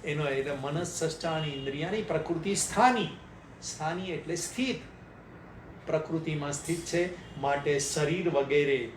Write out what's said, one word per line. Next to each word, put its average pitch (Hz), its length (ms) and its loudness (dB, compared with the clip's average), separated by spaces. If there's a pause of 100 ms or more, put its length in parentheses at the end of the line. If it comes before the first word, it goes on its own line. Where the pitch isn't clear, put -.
એનો, 151 220 0
એટલે 139 360 0
મનઃષષ્ઠાની 160 920 -2
ઇન્દ્રિયાણી 147 480 -2
પ્રકૃતિ 165 540 0
સ્થાની. 226 540 4 (520)
સ્થાની 175 500 -2
એટલે 160 240 -2
સ્થિત, 240 460 -2 (1040)
પ્રકૃતિમાં 156 680 0
સ્થિત 165 320 -2
છે. 170 160 2 (400)
માટે 143 380 4
શરીર 156 500 2
વગેરે 139 680 4